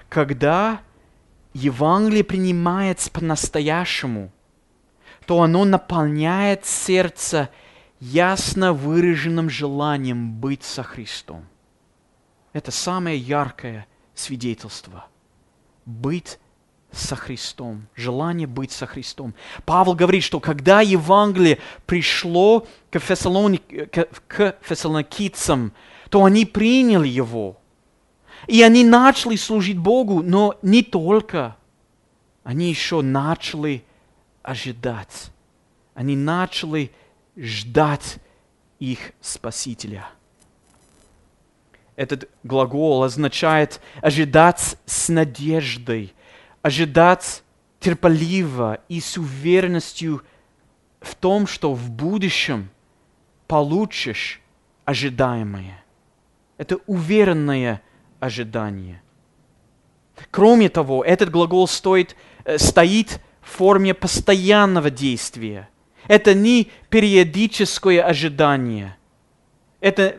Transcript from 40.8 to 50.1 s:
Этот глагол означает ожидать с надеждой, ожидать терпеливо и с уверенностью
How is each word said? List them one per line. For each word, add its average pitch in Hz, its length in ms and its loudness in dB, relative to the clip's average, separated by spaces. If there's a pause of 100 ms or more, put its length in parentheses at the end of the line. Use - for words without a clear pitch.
Этот 135 340 -8 (140)
глагол 131 580 0
означает 147 800 0 (200)
ожидать 156 840 2
с - 220 -6
надеждой, 131 1040 -4 (480)
ожидать 160 800 2 (380)
терпеливо 165 960 0 (100)
и 170 120 -8
с - 180 -10
уверенностью 165 1040 -2 (760)